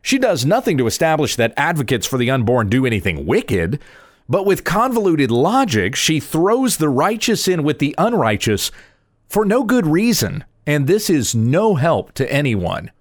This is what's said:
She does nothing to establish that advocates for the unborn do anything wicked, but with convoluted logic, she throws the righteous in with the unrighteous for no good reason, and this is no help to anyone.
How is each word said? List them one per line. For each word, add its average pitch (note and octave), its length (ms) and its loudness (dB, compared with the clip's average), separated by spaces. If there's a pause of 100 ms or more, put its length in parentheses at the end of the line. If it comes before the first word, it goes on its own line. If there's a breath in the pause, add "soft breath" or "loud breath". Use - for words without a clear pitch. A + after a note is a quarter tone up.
She C4+ 140 0
does F3+ 300 0
nothing G3+ 320 2
to A#2+ 80 2
establish D3 480 0
that A#2 200 0
advocates C#3 520 -2
for C3 100 -4
the B2 140 0
unborn A#2+ 380 0
do C3 180 2
anything E2+ 400 -2
wicked, A2 520 -2 (480 loud breath)
but G3 200 0
with F#3+ 160 0
convoluted G3 680 0
logic, C#3 640 2
she D#3+ 240 0
throws G#3+ 580 0
the D#3 120 0
righteous F#3+ 580 0
in F3+ 140 0
with D3 160 0
the D3 220 -2
unrighteous A#2 720 0 (580 soft breath)
for G#3+ 160 0
no A#3 180 2
good A#3 220 2
reason, E3 580 0 (220)
and D3 220 0
this G#3 200 2
is C3+ 280 0
no D#3+ 400 2
help C#3 380 0
to - 200 -4
anyone. G#2 560 -2 (120)